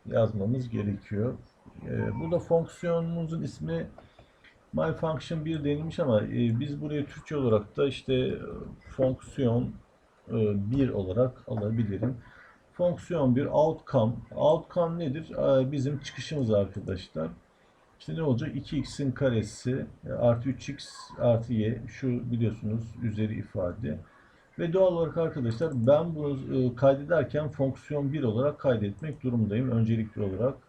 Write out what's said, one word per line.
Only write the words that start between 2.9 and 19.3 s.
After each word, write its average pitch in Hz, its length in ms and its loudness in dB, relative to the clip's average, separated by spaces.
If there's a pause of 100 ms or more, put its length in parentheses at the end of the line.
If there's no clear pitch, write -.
ismi 160 440 -6 (880)
my 156 180 0
function 156 520 -4
bir 156 200 -4
denilmiş 151 360 -2
ama, 117 220 4
e, 117 380 0
biz 143 200 -4
buraya 147 260 -4
Türkçe - 300 -10
olarak 110 400 2
da 139 120 4
işte, 131 260 -2
e, 127 240 0 (520)
fonksiyon, 127 840 0 (560)
e, 104 420 2
bir 131 180 4
olarak 107 600 0
alabilirim. 110 680 -2 (560)
Fonksiyon 165 640 2
bir 143 100 2
outcome. 143 680 4 (220)
Outcome 165 640 2
nedir? 160 320 -4
E, 135 420 2
bizim 143 260 -2
çıkışımız 131 520 -4
arkadaşlar. 98 800 -2 (720)
İşte - 160 -10
ne 160 80 -2
olacak? 143 340 0
İki 147 220 -4
x'in 135 340 -2
karesi, 127 720 0 (200)